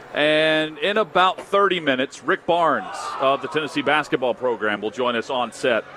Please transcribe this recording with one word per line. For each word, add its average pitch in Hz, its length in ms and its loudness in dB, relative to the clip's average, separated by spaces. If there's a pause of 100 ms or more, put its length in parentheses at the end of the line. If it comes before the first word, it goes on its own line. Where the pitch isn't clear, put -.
(140)
And 156 640 2
in 180 200 -2
about 185 440 2
thirty 190 400 2
minutes, 135 420 -2
Rick 151 220 -2
Barnes 160 500 2 (240)
of 135 220 2
the 135 80 -8
Tennessee 151 320 -4
basketball 135 520 0
program 107 460 -2
will 104 120 -4
join 120 260 -2
us 110 120 -4
on 123 220 -2
set 117 320 0 (140)